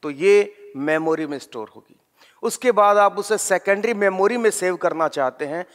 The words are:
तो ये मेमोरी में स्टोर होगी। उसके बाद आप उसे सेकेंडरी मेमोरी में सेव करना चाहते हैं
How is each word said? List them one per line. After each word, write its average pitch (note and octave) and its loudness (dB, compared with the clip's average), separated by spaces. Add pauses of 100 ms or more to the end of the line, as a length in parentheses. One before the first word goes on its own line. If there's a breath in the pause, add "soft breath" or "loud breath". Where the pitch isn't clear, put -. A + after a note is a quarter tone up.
तो D#3 -8
ये G3 0
मेमोरी D#3+ -2
में C#3+ -10
स्टोर A2+ -14
होगी। - -20 (460 soft breath)
उसके A#3 -2
बाद G3+ 4
आप G3 4
उसे G#3 -2
सेकेंडरी G3+ 0
मेमोरी G3+ 2
में A#3 2
सेव F#3 -2
करना D#3+ -2
चाहते C#3 -4
हैं E3 -8 (100)